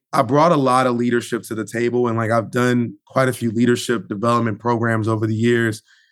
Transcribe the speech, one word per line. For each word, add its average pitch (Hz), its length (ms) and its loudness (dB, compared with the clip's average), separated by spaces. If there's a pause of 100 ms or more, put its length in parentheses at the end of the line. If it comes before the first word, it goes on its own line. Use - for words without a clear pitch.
(120)
I 143 80 2
brought 147 320 2
a 156 40 4
lot 127 300 2
of 120 100 0
leadership 120 480 -2
to 113 100 -10
the 107 100 -6
table, 120 420 -2
and, 113 120 -2
like, 110 120 -2
I've 117 200 0
done 123 440 0 (120)
quite 131 240 0
a - 20 -2
few 117 180 -4
leadership 120 560 0
development 113 540 -2
programs 113 480 0
over 110 180 0
the 110 80 -2
years 117 480 0 (300)